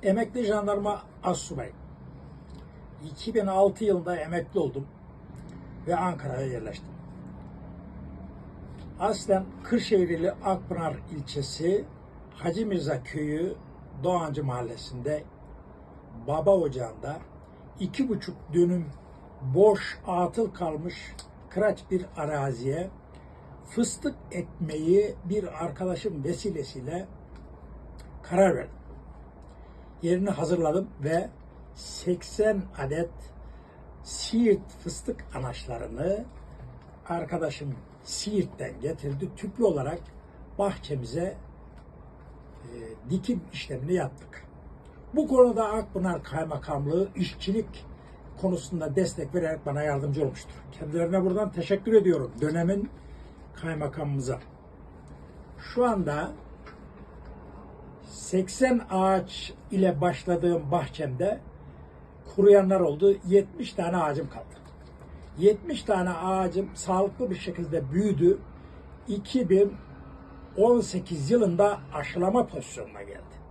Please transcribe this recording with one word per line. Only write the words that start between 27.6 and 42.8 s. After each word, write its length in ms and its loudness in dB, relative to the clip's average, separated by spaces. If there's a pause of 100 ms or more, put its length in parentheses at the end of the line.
karar 320 6
verdim. 200 -6 (1300)
Yerini 280 2
hazırladım 600 2 (140)
ve 260 0 (460)
seksen 840 0 (160)
adet 320 -2 (960)
Siirt 680 2 (120)
fıstık 420 -6 (100)
anaçlarını 880 -4 (840)
arkadaşım 680 -2 (280)
Siirt'ten 800 -4
getirdi. 540 -4
Tüplü 280 -4
olarak 360 2 (600)
bahçemize, 800 -2 (1300)
e, 40 -16 (420)